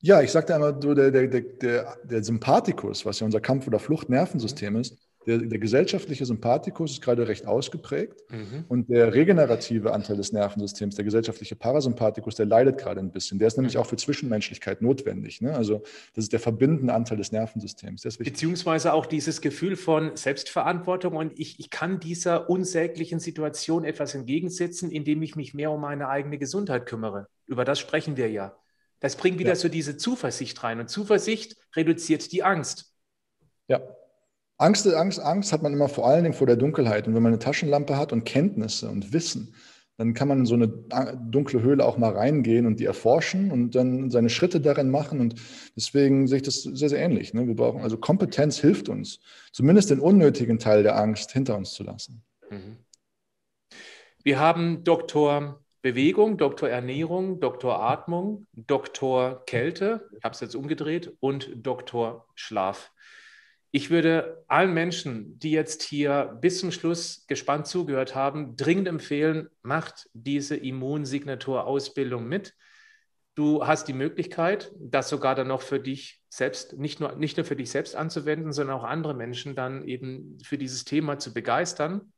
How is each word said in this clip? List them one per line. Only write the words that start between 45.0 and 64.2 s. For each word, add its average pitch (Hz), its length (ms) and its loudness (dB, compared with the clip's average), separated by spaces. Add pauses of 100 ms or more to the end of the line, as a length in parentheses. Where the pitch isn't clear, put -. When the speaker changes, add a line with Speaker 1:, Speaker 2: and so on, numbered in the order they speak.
Speaker 1:
Und 117 160 2 (400)
deswegen 135 520 4
sehe 135 100 4
ich 131 60 0
das 139 200 -4
sehr, 135 240 -2
sehr 143 120 2
ähnlich, - 340 0
ne? 120 120 0
Wir 117 100 0
brauchen, 120 260 0
also 113 160 -2
Kompetenz 151 600 2
hilft - 280 4
uns, - 320 -8 (320)
zumindest 190 380 6
den 139 100 6
unnötigen 139 600 6
Teil 107 240 6
der 104 140 4
Angst 107 340 0
hinter 127 260 0
uns 98 160 -8
zu - 100 -12
lassen. 104 400 -14 (260)
Speaker 2:
Mhm. 101 280 -14 (1500)
Wir 139 160 2
haben 165 440 4
Doktor 147 760 2 (220)
Bewegung, 175 560 4
Doktor 139 320 0
Ernährung, 160 720 -4
Doktor 123 400 -2
Atmung, 175 720 -4
Doktor 127 920 -2
Kälte, 175 600 -4 (100)
ich 110 60 -20
habe 110 100 -4
es - 60 -14
jetzt 117 160 -10
umgedreht, 151 640 -6
und 135 360 -4
Doktor 120 720 -6 (100)
Schlaf. 98 560 -4 (840)
Ich 143 140 -2
würde 165 580 2